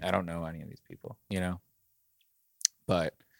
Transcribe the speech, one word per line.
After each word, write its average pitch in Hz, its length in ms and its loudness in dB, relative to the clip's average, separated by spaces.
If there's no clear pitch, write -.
I 92 100 -2
don't 95 140 4
know 85 200 -4
any 80 160 -8
of 73 80 -12
these - 180 -16
people, - 300 -14
you 95 120 0
know? 90 180 -2
But, 85 260 4